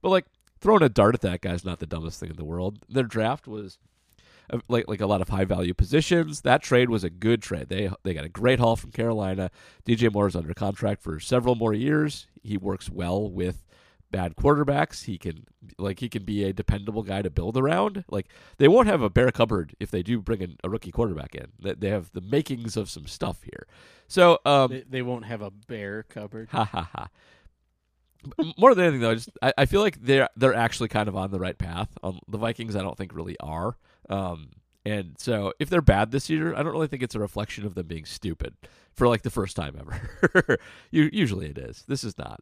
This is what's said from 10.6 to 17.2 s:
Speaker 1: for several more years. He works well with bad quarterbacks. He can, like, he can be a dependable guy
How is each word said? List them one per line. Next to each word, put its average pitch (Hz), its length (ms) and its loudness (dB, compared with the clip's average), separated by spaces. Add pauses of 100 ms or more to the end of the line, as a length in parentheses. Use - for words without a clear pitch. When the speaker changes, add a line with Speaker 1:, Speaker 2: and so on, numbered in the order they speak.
Speaker 1:
for 78 180 -8
several 123 340 2
more 113 200 0
years. 151 520 -2 (160)
He 104 140 -6
works 95 340 -6
well 92 400 -2
with 90 340 -4 (460)
bad 87 260 -4
quarterbacks. 143 680 2
He 92 120 -8
can, 78 300 -10 (320)
like, 95 220 -6
he 120 80 -6
can 104 160 -8
be 104 200 -2
a 98 80 0
dependable 104 520 -2
guy 98 180 -4